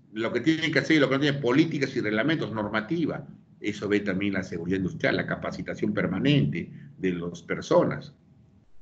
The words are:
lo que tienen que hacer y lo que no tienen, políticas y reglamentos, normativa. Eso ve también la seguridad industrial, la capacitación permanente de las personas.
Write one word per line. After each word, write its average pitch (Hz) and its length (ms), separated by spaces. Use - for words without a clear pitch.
lo 110 200
que 117 80
tienen 160 320
que 139 80
hacer 160 160
y 151 40
lo 131 80
que 131 60
no 135 60
tienen, 143 200
políticas 135 540
y 120 60
reglamentos, 107 520
normativa. 107 720
Eso 104 280
ve 104 120
también 101 340
la 95 80
seguridad 90 360
industrial, 92 380
la 87 100
capacitación 87 680
permanente 104 800
de 92 140
las 85 300
personas. - 680